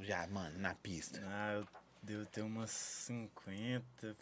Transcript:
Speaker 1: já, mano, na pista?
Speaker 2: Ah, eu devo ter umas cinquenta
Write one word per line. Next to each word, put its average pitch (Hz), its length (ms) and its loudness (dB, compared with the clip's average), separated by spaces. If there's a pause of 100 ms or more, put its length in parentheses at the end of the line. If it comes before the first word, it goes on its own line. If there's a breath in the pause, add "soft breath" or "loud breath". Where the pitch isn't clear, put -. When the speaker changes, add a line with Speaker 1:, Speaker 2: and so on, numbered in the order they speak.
Speaker 1:
já, 90 220 4
mano, 87 320 0
na 92 160 4
pista? - 500 -2
Speaker 2:
Ah, 104 280 2
eu 104 140 0 (360)
devo 107 220 0
ter - 160 -2
umas 110 300 0
cinquenta 117 1500 -2